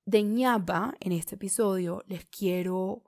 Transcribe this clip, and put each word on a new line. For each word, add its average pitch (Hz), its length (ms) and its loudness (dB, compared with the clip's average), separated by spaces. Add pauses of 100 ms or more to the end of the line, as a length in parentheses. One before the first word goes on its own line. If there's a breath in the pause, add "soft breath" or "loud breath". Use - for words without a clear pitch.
de 208 160 4
ñapa, 208 800 0
en 185 120 -4
este 170 240 -4
episodio, 190 720 0
les 175 180 -10
quiero 185 840 -2